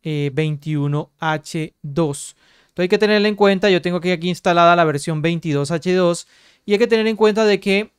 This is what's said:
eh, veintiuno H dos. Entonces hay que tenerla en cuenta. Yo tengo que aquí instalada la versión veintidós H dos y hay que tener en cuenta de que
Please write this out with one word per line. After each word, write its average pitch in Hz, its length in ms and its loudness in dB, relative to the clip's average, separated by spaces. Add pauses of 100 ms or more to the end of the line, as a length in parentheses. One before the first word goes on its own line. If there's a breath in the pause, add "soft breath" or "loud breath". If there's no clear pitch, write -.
eh, 147 300 -4
veintiuno 151 760 -4 (100)
H 156 600 -6
dos. 147 540 -6 (240 soft breath)
Entonces - 240 -6
hay 180 40 -4
que 208 100 2
tenerla 208 300 2
en 208 80 -2
cuenta. 196 320 4
Yo 175 140 2
tengo 175 180 -4
que 180 120 -2
aquí 175 180 -4
instalada 170 440 4
la 170 100 4
versión 151 360 -2
veintidós 156 500 -2
H 175 220 -2
dos 175 340 0 (380 soft breath)
y 202 80 -2
hay 196 60 2
que 233 80 2
tener 220 200 0
en 220 100 -2
cuenta 214 280 2
de 202 160 2
que 202 380 -2